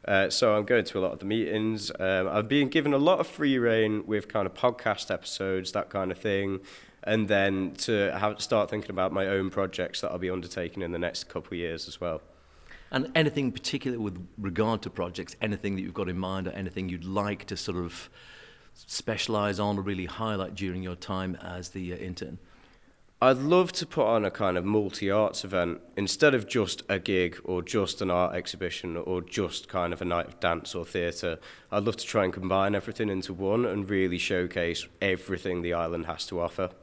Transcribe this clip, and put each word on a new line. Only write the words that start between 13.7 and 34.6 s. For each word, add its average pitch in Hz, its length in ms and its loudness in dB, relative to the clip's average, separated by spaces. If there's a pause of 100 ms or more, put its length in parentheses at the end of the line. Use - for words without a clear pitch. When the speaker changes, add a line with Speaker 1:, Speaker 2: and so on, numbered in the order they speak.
Speaker 2:
with 98 240 -4 (140)
regard 104 460 0
to 95 80 -6
projects, 90 500 -6
anything 104 360 -2
that 95 40 -2
you've 95 140 -6
got 92 160 -2
in 90 80 -4
mind, 95 280 -4
or - 40 -6
anything 95 400 -6
you'd 87 160 -6
like 101 400 -2
to 98 100 -6
sort 87 220 -4
of - 320 -6 (680)
specialise 104 840 -2
on 101 180 2
or 98 40 -2
really 92 240 -2
highlight 101 500 -4
during 92 260 -4
your 90 140 -6
time 92 400 -4
as 90 320 -10
the, 90 240 -6
uh, 90 40 -6
intern? 90 400 -8 (840)
Speaker 1:
I'd 131 140 8
love 170 340 4
to - 160 -4
put 139 180 2
on 110 200 4
a 95 80 2
kind 92 260 2
of 87 60 0
multi-arts 101 800 2
event 87 360 0 (160)
instead 131 380 4
of 110 140 0
just 104 400 0
a 98 100 2
gig 90 460 2
or 90 180 -2
just 98 400 0
an 95 80 0
art 90 240 4
exhibition 87 640 -4
or 90 260 -2
just - 460 -4
kind 87 240 0
of 85 100 -6
a - 20 -4
night 87 220 0
of - 140 -16
dance 85 340 0
or 87 100 -4
theatre. 85 540 -4 (320)
I'd 104 140 0
love 110 140 0
to - 60 -6
try 104 200 2
and 90 80 2
combine 95 420 2
everything 104 360 -2
into 95 220 -4
one 98 320 0
and 98 240 -2
really 92 300 2
showcase 87 720 0 (120)